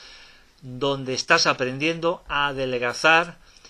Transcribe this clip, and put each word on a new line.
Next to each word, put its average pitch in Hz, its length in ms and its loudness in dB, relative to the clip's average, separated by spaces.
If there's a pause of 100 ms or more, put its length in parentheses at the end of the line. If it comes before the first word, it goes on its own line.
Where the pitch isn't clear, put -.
(640)
donde 131 520 -4
estás 165 320 2
aprendiendo 160 840 -2
a 143 200 0
adelgazar 135 920 2 (320)